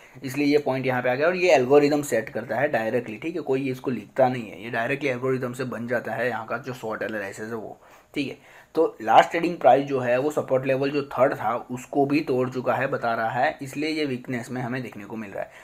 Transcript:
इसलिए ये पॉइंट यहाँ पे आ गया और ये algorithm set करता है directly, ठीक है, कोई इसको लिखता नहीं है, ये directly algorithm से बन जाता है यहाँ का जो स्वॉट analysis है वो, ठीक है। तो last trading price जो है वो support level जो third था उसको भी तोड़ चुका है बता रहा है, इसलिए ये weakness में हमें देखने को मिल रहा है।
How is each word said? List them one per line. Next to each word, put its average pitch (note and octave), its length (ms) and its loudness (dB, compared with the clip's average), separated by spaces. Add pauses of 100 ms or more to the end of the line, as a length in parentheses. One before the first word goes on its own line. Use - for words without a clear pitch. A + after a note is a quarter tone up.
(240)
इसलिए C#3 240 0
ये D3 100 6
पॉइंट C3 280 -2
यहाँ B2+ 160 0
पे B2+ 80 0
आ B2 60 2
गया D3 120 2
और F#3 80 2
ये F3+ 160 2
algorithm C#3+ 500 6
set A2+ 280 -2
करता B2 260 -6
है C3+ 120 2
directly, A2+ 500 -2
ठीक E3 180 -6
है, D#3+ 60 -4
कोई C3+ 280 0
इसको B2+ 220 -4
लिखता - 380 2
नहीं A#2 200 -6
है, F2 140 -14
ये A2+ 60 -10
directly C3+ 400 -2
algorithm B2+ 440 -2
से C3+ 120 -6
बन A#2 220 -8
जाता A#2 260 -2
है A#2+ 160 -2
यहाँ A2+ 160 -6
का A#2 120 -6
जो B2 160 -10
स्वॉट A2 300 -6
analysis G#2 440 -6
है A2+ 80 -8
वो, G2+ 220 -10 (360)
ठीक C#3+ 140 -4
है। - 100 -10 (380)
तो D#3+ 100 4 (160)
last A#2+ 280 6
trading E3+ 280 -2
price C#3 280 6
जो C#3 140 -2
है B2 200 2
वो D3 120 0
support C3 340 0
level C3+ 260 2
जो C#3+ 160 0
third C3+ 260 2
था A2+ 220 -2 (160)
उसको C3 340 0
भी C#3+ 160 2
तोड़ B2+ 280 0
चुका B2+ 240 -2
है B2 140 0
बता G#2+ 260 -2
रहा A2+ 160 -2
है, B2+ 320 0
इसलिए C#3+ 280 -6
ये D#3 160 -2
weakness B2 460 -6
में A#2+ 100 -6
हमें B2+ 220 -6
देखने G#2 220 -14
को G#2 100 -12
मिल G#2+ 160 -10
रहा - 120 -6
है। - 80 -14 (120)